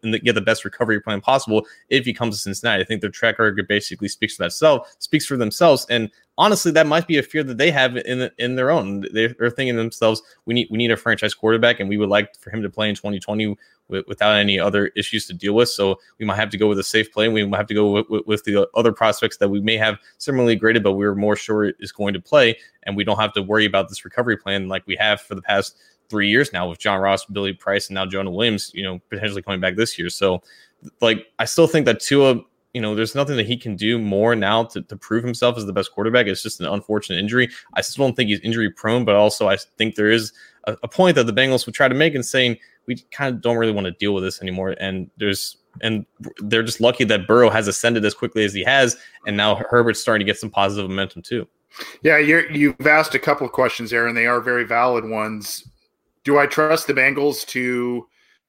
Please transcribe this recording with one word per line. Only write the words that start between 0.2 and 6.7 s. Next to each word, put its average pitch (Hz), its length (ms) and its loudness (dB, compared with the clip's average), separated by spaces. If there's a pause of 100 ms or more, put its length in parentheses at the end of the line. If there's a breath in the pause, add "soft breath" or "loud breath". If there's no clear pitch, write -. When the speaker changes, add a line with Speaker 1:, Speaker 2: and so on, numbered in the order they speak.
Speaker 1:
get 117 120 2
the 107 60 -2
best 110 240 -2
recovery 110 340 -2
plan 101 220 -6
possible 113 460 0 (240 loud breath)
if 131 160 0
he 123 80 -4
comes 113 220 -4
to - 60 -8
Cincinnati. 101 400 -2
I - 40 -6
think 107 160 -6
their 104 80 -2
track - 280 -2
record 104 300 0
basically 101 400 -2
speaks - 280 -6
for 92 80 -4
that 85 80 -4
self, 147 460 2
speaks - 280 -2
for 139 100 -4
themselves. 127 540 2
And 113 200 0 (280 soft breath)
honestly, 175 340 4